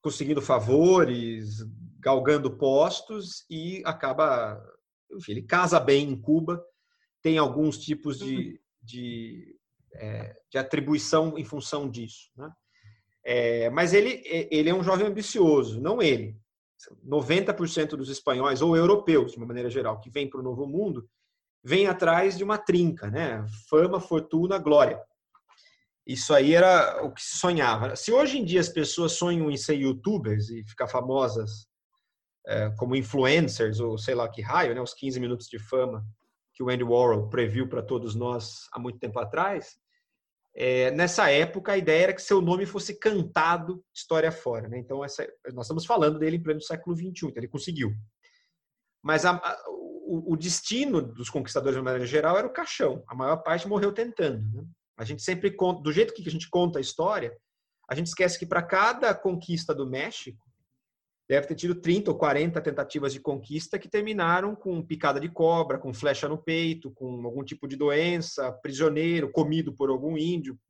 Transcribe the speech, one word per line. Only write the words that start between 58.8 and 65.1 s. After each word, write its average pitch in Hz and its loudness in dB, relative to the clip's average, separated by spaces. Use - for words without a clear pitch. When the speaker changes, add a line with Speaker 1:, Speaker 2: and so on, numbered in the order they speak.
Speaker 1:
conquista 175 -4
do 135 -4
México, 131 -8
deve 143 2
ter 160 -6
tido 170 -2
trinta 175 2
ou 156 -2
quarenta 156 0
tentativas 139 -4
de 135 -12
conquista 143 -6
que - -12
terminaram 202 0
com 180 -6
picada 151 0